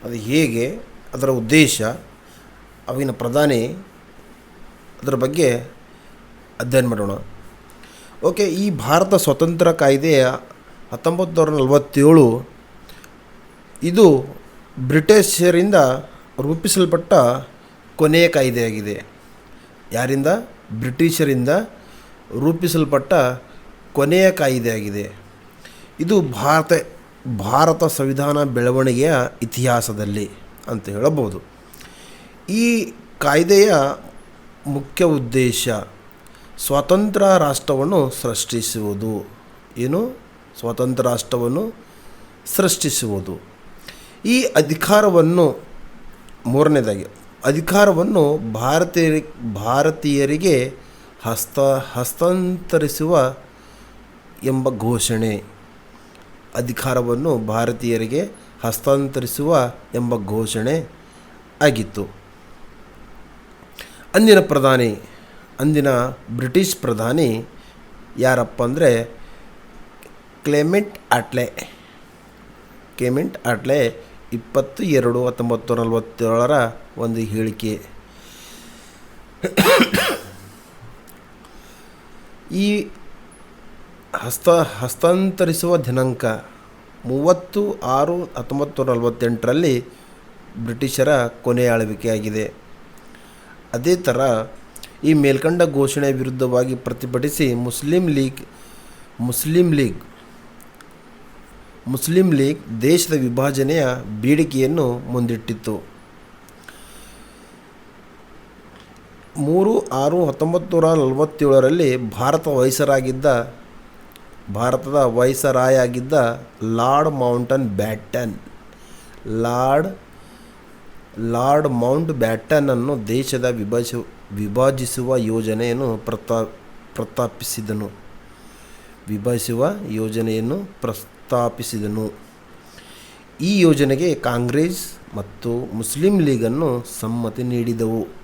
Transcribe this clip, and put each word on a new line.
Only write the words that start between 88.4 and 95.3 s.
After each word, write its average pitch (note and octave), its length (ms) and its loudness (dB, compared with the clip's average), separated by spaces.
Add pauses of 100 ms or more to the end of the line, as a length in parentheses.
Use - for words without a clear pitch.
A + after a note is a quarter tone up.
ನಲವತ್ತೆಂಟರಲ್ಲಿ A#2+ 1000 0 (720)
ಬ್ರಿಟಿಷರ B2+ 720 0
ಕೊನೆಯ A#2+ 440 0
ಆಳ್ವಿಕೆಯಾಗಿದೆ. G#2+ 840 -4 (1200)
ಅದೇ C3+ 220 0
ಥರ B2 520 0 (560)
ಈ D#3 100 4
ಮೇಲ್ಕಂಡ D3 500 2